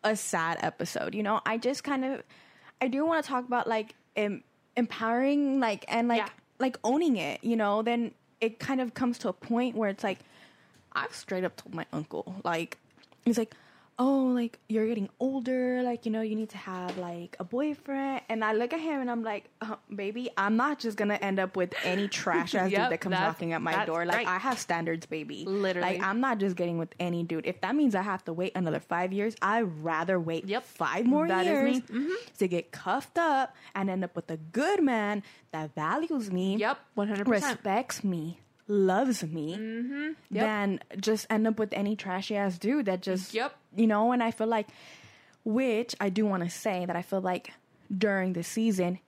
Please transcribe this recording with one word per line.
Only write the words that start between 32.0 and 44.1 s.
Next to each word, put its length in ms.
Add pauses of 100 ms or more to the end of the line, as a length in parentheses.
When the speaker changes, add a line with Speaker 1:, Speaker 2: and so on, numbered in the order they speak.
Speaker 2:
Mm-hmm. 380
Speaker 1:
to 100
get 240
cuffed 440
up 380 (200)
and 140
end 160
up 100
with 160
a 60
good 460
man 400 (300)
that 220
values 560
me, 260
Speaker 2:
Yep, 220 (180)
one 120
hundred 200
percent. 320
Speaker 1:
respects 420
me, 380 (260)
loves 560
me, 340
Speaker 2:
Mm-hmm. 520 (220)
Yep. 160
Speaker 1:
than 340 (180)
just 300
end 180
up 120
with 160
any 200
trashy 420
ass 220
dude 280
that 160
just, 320
Speaker 2:
Yep. 200 (220)
Speaker 1:
you 100
know, 260